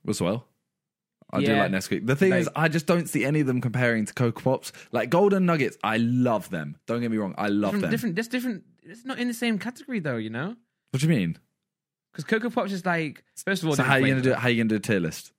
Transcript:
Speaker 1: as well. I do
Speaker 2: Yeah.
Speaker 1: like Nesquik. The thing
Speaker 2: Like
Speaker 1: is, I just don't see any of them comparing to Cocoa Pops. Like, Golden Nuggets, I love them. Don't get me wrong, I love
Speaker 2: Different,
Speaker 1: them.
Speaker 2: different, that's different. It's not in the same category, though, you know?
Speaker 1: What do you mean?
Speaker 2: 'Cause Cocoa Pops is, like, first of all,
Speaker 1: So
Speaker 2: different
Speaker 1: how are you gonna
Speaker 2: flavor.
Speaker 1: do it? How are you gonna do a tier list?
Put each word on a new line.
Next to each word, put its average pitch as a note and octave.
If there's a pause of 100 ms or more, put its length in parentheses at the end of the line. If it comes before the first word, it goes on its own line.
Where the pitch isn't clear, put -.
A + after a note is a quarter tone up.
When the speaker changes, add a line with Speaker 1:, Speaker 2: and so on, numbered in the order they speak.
Speaker 1:
as G#2
well. G2+ (840)
I -
do C#3+
Speaker 2:
Yeah. -
Speaker 1:
like F#2
Nesquik. F#2+
The C3+
thing F#3
Speaker 2:
Like F3+
Speaker 1:
is, D#3+
I D#3+
just D#3
don't E3+
see B2
any D3+
of C#3+
them B2+
comparing A#2
to -
Cocoa A#2
Pops. - (180)
Like, A#2+
Golden F#3+
Nuggets, D#3
I A2
love A#2
them. D2+ (120)
Don't A#2
get A#2
me G#2+
wrong, G2
I G#2
love G#2
Speaker 2:
Different, G#2
Speaker 1:
them. -
Speaker 2:
different, A3+
that's A3+
different. A#3+ (180)
It's A#3
not C4
in B3
the A#3+
same A#3
category, A#3
though, C#3
you A2
know? D#3+ (360)
Speaker 1:
What C3+
do D#3
you E3
mean? F2 (760)
Speaker 2:
'Cause D3+
Cocoa A3+
Pops G3+
is, F3+
like, E3 (220)
first F#3+
of D#3+
all, D3
Speaker 1:
So -
Speaker 2:
different C3+
Speaker 1:
how C#3
are C3
you C3+
gonna C3
Speaker 2:
flavor. -
Speaker 1:
do B2+
it? -
How B2
are A#2+
you A#2
gonna A2
do A2
a G#2
tier G2+
list? -